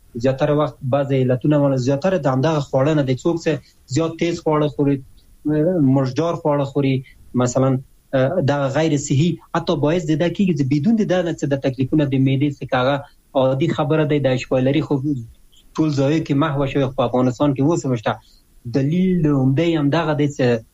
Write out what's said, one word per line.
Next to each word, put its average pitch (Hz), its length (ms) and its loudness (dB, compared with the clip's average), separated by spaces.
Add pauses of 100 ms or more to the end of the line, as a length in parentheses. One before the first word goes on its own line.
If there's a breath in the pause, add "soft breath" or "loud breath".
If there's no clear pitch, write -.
(160)
زیاتره 135 380 0
وخت 147 280 -2
بعض 135 300 0
علتونه 131 460 2
مال-، 139 180 2
زیاتره 139 420 0
د 143 80 -4
همدغه 143 340 0
خواړه 139 380 0
نه 143 40 0
دی. 131 140 0
څوک 170 260 -2
چې 160 100 0 (340 soft breath)
زیات 160 320 -2
تیز 170 220 -2
خواړه 151 260 0
خوري، 139 360 0 (920)
مشجار 147 380 -2
خواړه 143 300 -2
خوري، 135 400 -2 (300 loud breath)
مثلاً، 123 360 0 (440)
اه، 139 260 0
دغه 143 280 0
غیر 156 280 0
صحي، 147 340 0 (240 loud breath)
حتی 165 220 -2
باعث 151 280 0
د 160 140 0
ده 170 100 0
کېږي 180 300 0
چې 143 140 0
بدون 151 240 2
د 214 60 0
ده 180 200 0
نه 170 100 -4
څه 160 120 -6
د 139 120 -2
تکلیفونه 135 480 0
د 131 100 -2
معدې 135 440 2
څه 147 80 -10
که 131 100 -2
هغه 131 200 0 (380 loud breath)
عادي 135 340 2
خبره 156 360 0
دی، 147 140 0
د 131 80 0
اشکوالري 131 540 0
خو 135 220 -2 (720)
ټول 160 200 0
ځایو 139 320 0
کې - 40 -8
محوه 143 360 0
شوی، 135 180 0
خو 123 80 -4
په 131 120 -2
افغانستان 127 500 0
کې 139 60 -4
اوس 165 260 0
هم 127 100 0
شته. 113 180 -4 (520 soft breath)
دلیل 156 600 0
عمده 139 380 2
یې 165 140 0
همدغه 151 360 0
دی 147 140 0
چې 135 180 -2 (280)